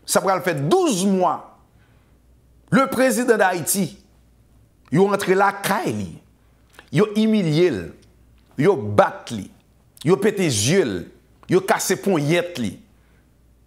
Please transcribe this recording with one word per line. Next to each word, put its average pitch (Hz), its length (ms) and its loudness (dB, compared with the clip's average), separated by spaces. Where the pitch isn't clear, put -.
ça - 140 -2
va 185 200 0
faire 156 200 -4
douze 233 460 0
mois. 180 520 -2
Le 269 180 2
président 240 480 2
d'Haïti, 185 640 -2
yo 185 160 4
rentre 196 260 0
la 196 200 2
caille, 139 680 -4
yo 196 240 2
humilié, 180 560 2
yo 170 180 2
bat 107 540 0
li, 110 200 -10
yo 175 160 4
pété 202 240 0
yeux, 117 680 0
yo 185 140 2
cassé 190 340 -2
poignette 175 640 -2
li, 107 200 -6